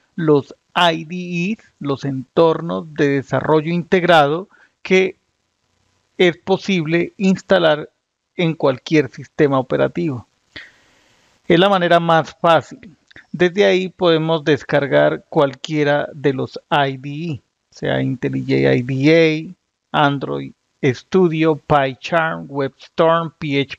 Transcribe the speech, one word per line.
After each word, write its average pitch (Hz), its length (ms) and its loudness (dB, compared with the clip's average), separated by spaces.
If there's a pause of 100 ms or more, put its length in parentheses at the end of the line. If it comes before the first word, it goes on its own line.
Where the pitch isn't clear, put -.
(160)
los 151 400 0 (180)
I 165 300 0
D 175 480 -6
Es, 226 80 -8 (220)
los 139 240 -6
entornos 160 880 -2
de 143 160 0
desarrollo 143 640 -2
integrado 170 760 2 (340)
que 190 360 0 (1000)
es 175 200 2
posible 170 800 -2
instalar 180 720 0 (480)
en 160 160 0
cualquier 139 560 0
sistema 139 500 -2
operativo. 135 680 -4 (1200)
Es 170 120 4
la 190 80 4
manera 175 320 2
más 165 400 0
fácil. 165 560 0 (340)
Desde 180 360 2
ahí 185 240 2
podemos 165 560 0
descargar 147 840 0
cualquiera 147 840 -2
de 139 180 -2
los 131 260 -6 (120)
I 139 260 0
D 135 140 -14
E, 151 320 -8 (280)
sea 135 320 -4
IntelliJ 135 720 -2
I 131 100 0
D 156 760 0 (340)
A, 147 140 2
Android 139 480 -4 (280)
Studio, 156 760 0
PyCharm, 160 880 -2
WebStorm, 160 920 -2
P 139 220 -2
H - 200 -6